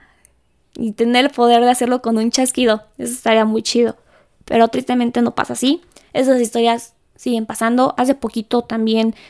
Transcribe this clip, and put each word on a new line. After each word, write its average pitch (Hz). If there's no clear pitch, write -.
y 220
tener 240
el 277
poder 240
de 240
hacerlo 254
con 233
un 226
chasquido. 247
Eso 240
estaría 220
muy 220
chido, 233
pero 226
tristemente 247
no 233
pasa -
así. 285
Esas 262
historias 233
siguen 226
pasando. 247
Hace 262
poquito 233
también, 226